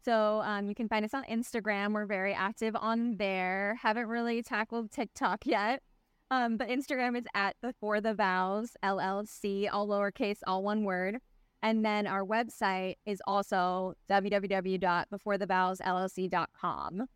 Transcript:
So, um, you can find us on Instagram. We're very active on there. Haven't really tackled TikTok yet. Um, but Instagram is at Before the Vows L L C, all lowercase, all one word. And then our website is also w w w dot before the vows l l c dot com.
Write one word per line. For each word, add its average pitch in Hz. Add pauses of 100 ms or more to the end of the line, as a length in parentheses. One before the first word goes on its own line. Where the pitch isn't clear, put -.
So, 214
um, 202
you 202
can 226
find 214
us 214
on 269
Instagram. 214
We're 214
very 196
active 220
on 233
there. 190
Haven't 233
really 233
tackled 226
TikTok 214
yet. 226 (480)
Um, 240
but 233
Instagram 254
is 240 (100)
at 196
Before 214
the 220
Vows 190
L 196
L 196
C, 202
all 202
lowercase, 202
all 190
one 208
word. 190 (440)
And 220
then 208
our 196
website 190 (100)
is 202
also 185 (140)
w 196
w 202
w 185
dot 175
before 202
the 190
vows 185
l 185
l 185
c 185
dot 170
com. 165